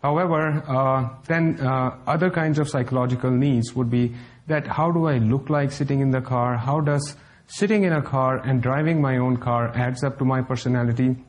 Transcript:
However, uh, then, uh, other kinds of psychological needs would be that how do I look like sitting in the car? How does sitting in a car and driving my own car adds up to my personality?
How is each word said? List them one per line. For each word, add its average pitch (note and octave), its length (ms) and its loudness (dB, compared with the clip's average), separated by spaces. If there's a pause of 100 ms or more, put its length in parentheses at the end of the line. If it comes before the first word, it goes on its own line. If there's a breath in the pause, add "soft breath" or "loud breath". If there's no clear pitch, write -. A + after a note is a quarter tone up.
However, D#3 640 0
uh, C3 400 0 (180)
then, E3 340 0
uh, B2+ 360 -2 (100)
other E3+ 240 0
kinds D#3 280 0
of D3 100 0
psychological B2+ 640 0
needs B2+ 440 2
would B2 160 0
be A#2+ 240 0 (320 loud breath)
that D3+ 200 -2
how D#3+ 240 0
do E3 160 2
I C#3 120 2
look A#2 300 0
like C#3+ 240 0
sitting C#3 280 0
in C3+ 100 2
the B2+ 100 2
car? B2 360 0
How C3+ 240 0
does D3 360 -2 (300 loud breath)
sitting G#3 380 0
in F3 80 2
a D3+ 100 0
car C3 360 0
and C3 240 0
driving D3+ 380 0
my C3 180 2
own B2+ 180 2
car A#2+ 380 0
adds B2 280 -2
up C3+ 160 -4
to C3 60 -2
my C3 180 2
personality? B2 760 0 (120)